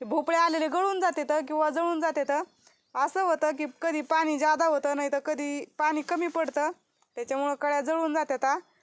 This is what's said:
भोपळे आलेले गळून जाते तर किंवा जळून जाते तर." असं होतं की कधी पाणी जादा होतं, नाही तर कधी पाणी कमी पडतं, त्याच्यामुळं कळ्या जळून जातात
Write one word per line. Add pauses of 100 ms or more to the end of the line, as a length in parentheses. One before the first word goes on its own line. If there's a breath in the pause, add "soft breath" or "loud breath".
भोपळे
आलेले
गळून
जाते
तर
किंवा
जळून
जाते
तर." (520 soft breath)
असं
होतं
की (160)
कधी
पाणी
जादा
होतं,
नाही
तर
कधी (140)
पाणी
कमी
पडतं, (440)
त्याच्यामुळं
कळ्या
जळून
जातात (380 soft breath)